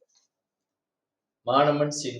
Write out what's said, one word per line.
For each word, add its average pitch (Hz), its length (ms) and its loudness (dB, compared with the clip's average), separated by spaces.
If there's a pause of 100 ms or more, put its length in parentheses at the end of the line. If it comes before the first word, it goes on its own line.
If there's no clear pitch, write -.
(1500)
monuments 147 580 2
in 117 160 -8